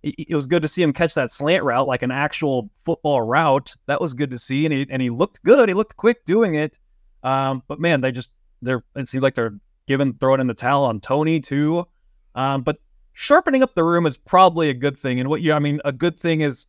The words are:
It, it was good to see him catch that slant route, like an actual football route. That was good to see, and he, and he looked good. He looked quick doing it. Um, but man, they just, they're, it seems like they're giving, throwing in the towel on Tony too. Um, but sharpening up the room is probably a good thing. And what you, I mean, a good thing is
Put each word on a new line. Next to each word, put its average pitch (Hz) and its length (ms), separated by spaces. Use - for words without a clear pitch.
It, 147 140
it 170 60
was 139 120
good 165 140
to 156 60
see - 140
him 151 120
catch 165 200
that 127 160
slant 156 340
route, 127 240
like 127 140
an 123 80
actual 135 640
football 147 360
route. 139 540
That 143 160
was 156 120
good 135 180
to 123 80
see, 139 260
and 156 80
he, 139 160
and 131 120
he 123 80
looked 120 340
good. 226 240
He 180 80
looked 214 220
quick 233 280
doing 196 300
it. 151 240
Um, 135 460
but 147 120
man, 160 220
they 131 100
just, 123 200
they're, 123 220
it 139 140
seems 131 120
like 135 140
they're 110 240
giving, 135 260
throwing 135 260
in 127 80
the 117 60
towel 139 320
on 110 160
Tony 156 380
too. 151 460
Um, 135 300
but 151 140
sharpening 285 500
up 254 140
the 170 80
room 170 220
is 143 120
probably 170 520
a 135 40
good 139 240
thing. 127 220
And 131 100
what 160 120
you, 151 120
I 151 60
mean, 147 260
a 143 60
good 165 280
thing 160 220
is 143 280